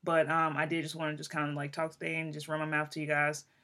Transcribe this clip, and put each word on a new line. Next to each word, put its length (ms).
But, 240
um, 280
I 100
did 160
just 120
wanna 220
just 140
kinda, 220
like, 200
talk 200
today 240
and 180
just 140
run 120
my 60
mouth 240
to 100
you 60
guys. 380